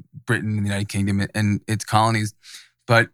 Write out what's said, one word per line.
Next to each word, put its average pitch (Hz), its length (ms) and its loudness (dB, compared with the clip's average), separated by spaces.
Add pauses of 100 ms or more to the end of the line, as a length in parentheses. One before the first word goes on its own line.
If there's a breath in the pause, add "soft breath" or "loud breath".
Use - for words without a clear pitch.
(260)
Britain 107 240 0
and 104 160 -2
the - 20 -2
United 101 220 -2
Kingdom 101 440 0
and 104 320 0
its 110 180 -4
colonies. 107 500 0 (520 loud breath)
But 117 280 4